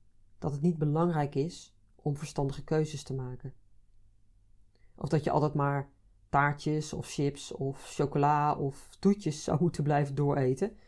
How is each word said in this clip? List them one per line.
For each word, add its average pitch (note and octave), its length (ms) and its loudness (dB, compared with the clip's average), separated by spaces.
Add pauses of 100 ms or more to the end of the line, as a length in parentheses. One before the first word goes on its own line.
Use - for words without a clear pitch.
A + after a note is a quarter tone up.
(380)
dat D3+ 140 -4
het C#3+ 80 -6
niet E3 180 2
belangrijk D3+ 560 2
is - 440 -4 (240)
om C#3+ 140 -2
verstandige C#3+ 480 -4
keuzes D3+ 380 -2
te C3+ 120 -8
maken. B2+ 400 -8 (1400)
Of - 140 -4
dat D3+ 160 2
je - 60 0
altijd D3+ 240 2
maar C#3+ 380 0 (360)
taartjes D3 640 2
of - 140 -8
chips - 460 -4
of C3+ 320 -6
chocola D3 720 2
of - 420 -6
toetjes G3+ 460 2
zou D#3 160 2
moeten E3 240 2
blijven C#3+ 300 2
dooreten C#3 600 2 (120)